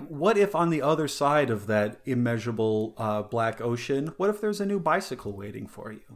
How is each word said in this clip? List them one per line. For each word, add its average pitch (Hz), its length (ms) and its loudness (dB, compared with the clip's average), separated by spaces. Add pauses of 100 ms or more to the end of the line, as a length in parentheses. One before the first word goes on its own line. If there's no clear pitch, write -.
what 165 280 2
if 202 200 4
on 170 160 2
the 151 100 2
other 151 260 2
side 143 440 2
of 101 160 -4
that 107 380 2
immeasurable, 113 920 0
uh, 107 240 -2
black 113 400 -2
ocean, 135 560 -2
what 202 140 2
if 208 100 -6
there's 208 200 -2
a 196 40 -2
new 202 140 0
bicycle 160 540 -2
waiting 104 340 -10
for 110 240 -14
you? 107 80 -14 (160)